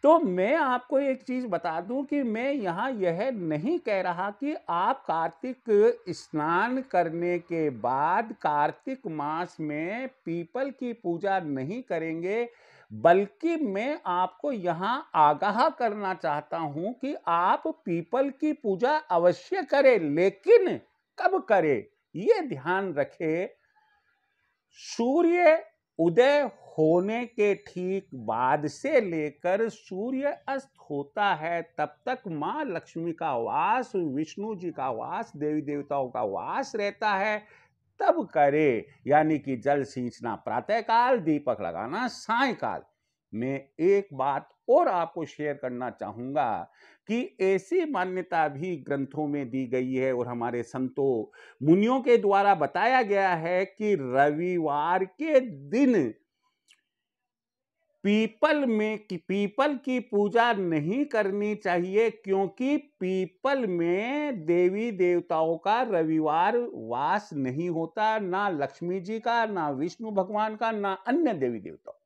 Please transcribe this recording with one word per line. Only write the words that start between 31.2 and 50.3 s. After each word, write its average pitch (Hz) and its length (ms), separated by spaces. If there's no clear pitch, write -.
है, 165 420
तब 151 280
तक 254 220
माँ 180 380
लक्ष्मी 170 480
का 156 240
वास, 156 580
विष्णु 170 600
जी 170 160
का 135 200
वास, 151 440
देवी 151 260
देवताओं 139 480
का 113 140
वास 120 520
रहता 202 340
है, 208 340
तब 339 340
करे। 143 540
यानी 151 320
कि 135 180
जल 139 260
सींचना 120 520
प्रातःकाल, 226 840
दीपक 147 420
लगाना 107 460
सायंकाल। 214 760
मैं 131 320
एक 196 340
बात 139 360
और 311 180
आपको 170 380
शेयर 147 280
करना 127 360
चाहूंगा 113 840
कि 240 340
ऐसी 190 440
मान्यता 185 600
भी 151 300
ग्रंथों 139 500
में 143 220
दी 131 180
गई 127 260
है 131 200
और 120 140
हमारे 120 360